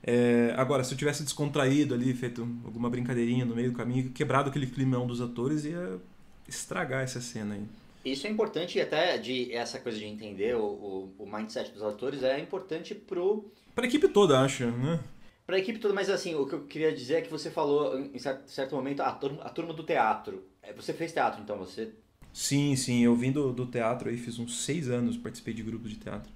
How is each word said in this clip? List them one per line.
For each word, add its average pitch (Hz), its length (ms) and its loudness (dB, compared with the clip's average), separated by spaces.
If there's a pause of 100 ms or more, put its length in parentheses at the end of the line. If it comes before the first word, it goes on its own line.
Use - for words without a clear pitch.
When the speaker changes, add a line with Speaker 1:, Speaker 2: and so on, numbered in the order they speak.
Speaker 1:
É, 120 540 6
agora, 131 280 2
se 139 100 -4
eu 131 40 -6
tivesse 147 240 0
descontraído 139 720 2
ali, 123 200 2
feito 120 280 -4 (220)
alguma 117 240 -4
brincadeirinha 123 560 0
no 117 100 -2
meio 120 180 0
do 120 40 -4
caminho, 127 340 0
quebrado 139 380 2
aquele 139 180 0
climão 127 400 0
dos 120 140 -4
atores, 123 440 -2
ia 170 340 -6 (500)
estragar 135 540 -4
essa 131 180 -4
cena 104 340 -6
aí. 101 80 -6 (420)
Speaker 2:
Isso 135 220 -4
é 208 40 -2
importante, 202 480 -2
e - 20 2
até 156 380 2
de, 123 340 -2
essa 117 260 -4
coisa 110 200 -4
de 104 60 -6
entender 104 520 -2
o, 110 60 2
o, 95 560 -6
o 95 80 -12
mindset 107 460 -6
dos 104 100 -12
atores 127 400 -4
é 131 160 2
importante 170 560 -6
pro 196 560 -2 (240)
Speaker 1:
Pra 247 120 0
equipe 294 220 6
toda, 156 320 8
acho, 131 260 2
né? 131 340 0 (460)
Speaker 2:
Pra 185 120 2
equipe 214 200 -2
toda, 202 160 2
mas 196 140 0
assim, 180 260 0
o 139 120 2
que 175 80 -6
eu 139 100 -6
queria 156 280 2
dizer 123 220 -2
é 165 80 4
que 160 80 -10
você 156 200 -6
falou, 143 480 2
em 139 200 -6
cer-, 135 280 -4
certo 139 280 -4
momento, 139 260 -2
a 131 120 2
turma, 139 300 -4
a - 60 -10
turma 165 260 -6
do 160 80 -10
teatro. 110 600 0 (180)
É, 104 100 -16
você 117 200 -8
fez 165 200 -4
teatro, 113 300 0
então, 101 160 -6
você 110 340 -8 (400)
Speaker 1:
Sim, 143 440 2
sim, 123 260 2
eu 120 140 8
vim 123 160 2
do, 143 200 2
do 123 140 -4
teatro 120 420 -2
aí, 117 80 -2
fiz 120 220 -8
uns 120 240 -6
seis 143 260 -2
anos, 120 280 0
participei - 380 -8
de 113 80 -8
grupos 110 280 -8
de 107 60 -8
teatro. 107 400 -10